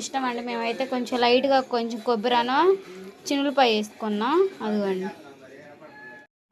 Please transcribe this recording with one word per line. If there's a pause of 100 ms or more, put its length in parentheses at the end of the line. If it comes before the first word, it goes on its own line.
ఇష్టం
అండి.
మేమైతే (100)
కొంచెం
లైట్గా (160)
కొంచెం
కొబ్బరిను (680)
చిన్నులపాయ
వేసుకున్నాం. (280)
అదిగోండి (1400)